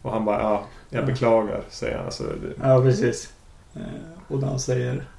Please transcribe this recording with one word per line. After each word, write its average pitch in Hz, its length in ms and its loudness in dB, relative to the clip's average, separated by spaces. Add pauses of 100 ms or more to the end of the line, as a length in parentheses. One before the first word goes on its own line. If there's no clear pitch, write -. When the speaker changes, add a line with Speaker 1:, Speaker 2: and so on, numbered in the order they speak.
Speaker 1:
Och 123 100 -6
han 110 140 -2
bara, 104 160 2
"Ja, 107 220 0 (260)
jag - 120 -2
Speaker 2:
Ja. 139 40 -2
Speaker 1:
beklagar", 113 640 2
säger 117 280 -6
han. 90 80 -6
Alltså, - 180 -8
det - 460 -4
Speaker 2:
Ja, 131 120 8
precis. 120 520 2 (420)
Eh, - 60 -10 (460)
och 135 120 -4
då 139 80 -2
han 135 120 -2
säger 127 460 -2 (140)